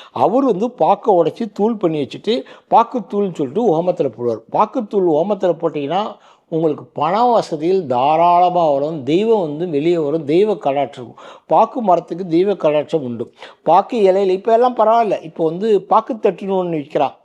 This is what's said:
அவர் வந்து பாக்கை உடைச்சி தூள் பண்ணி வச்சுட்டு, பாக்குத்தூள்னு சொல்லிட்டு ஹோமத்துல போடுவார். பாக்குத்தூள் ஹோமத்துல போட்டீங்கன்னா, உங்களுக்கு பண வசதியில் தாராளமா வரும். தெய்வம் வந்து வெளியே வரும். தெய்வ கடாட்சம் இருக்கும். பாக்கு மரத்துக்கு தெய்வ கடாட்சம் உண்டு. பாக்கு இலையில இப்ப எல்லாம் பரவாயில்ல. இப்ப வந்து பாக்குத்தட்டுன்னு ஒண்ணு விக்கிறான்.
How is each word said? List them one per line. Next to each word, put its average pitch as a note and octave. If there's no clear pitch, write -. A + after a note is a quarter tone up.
அவர் F3+
வந்து A3+
பாக்கை E3
உடைச்சி F3
தூள் G#3+
பண்ணி D#3+
வச்சுட்டு, G#3
பாக்குத்தூள்னு G3+
சொல்லிட்டு E3
ஹோமத்துல E3
போடுவார். A#2
பாக்குத்தூள் G3+
ஹோமத்துல F3+
போட்டீங்கன்னா, D#3+
உங்களுக்கு D#3+
பண F3+
வசதியில் F3+
தாராளமா E3
வரும். C#3+
தெய்வம் G3+
வந்து D#3+
வெளியே E3
வரும். D3+
தெய்வ F#3
கடாட்சம் C#3+
இருக்கும். C3
பாக்கு E3+
மரத்துக்கு F3+
தெய்வ F3+
கடாட்சம் D3+
உண்டு. A#2+
பாக்கு F#3+
இலையில G3
இப்ப F#3+
எல்லாம் B3
பரவாயில்ல. A3
இப்ப D#3+
வந்து F#3+
பாக்குத்தட்டுன்னு G3
ஒண்ணு E3+
விக்கிறான். C#3+